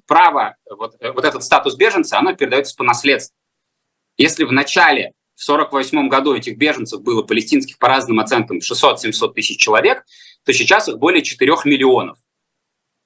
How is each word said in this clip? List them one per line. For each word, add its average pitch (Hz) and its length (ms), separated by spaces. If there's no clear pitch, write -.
право, 151 500
вот, 107 300
э, 120 120
вот 131 120
этот 135 200
статус 139 320
беженца, 196 420
оно 185 160
передается 135 400
по 127 100
наследству. 123 520
Если 156 280
в 123 80
начале 143 600
в - 60
сорок 147 280
восьмом 139 360
году 135 260
этих 110 240
беженцев 127 420
было 113 220
палестинских, 117 560
по 123 80
разным 123 320
оценкам, 110 420
шестьсот-семьсот 117 760
тысяч 107 200
человек, 113 480
то 139 80
сейчас 147 360
их 110 100
более 160 240
четырех 147 420
миллионов. 131 540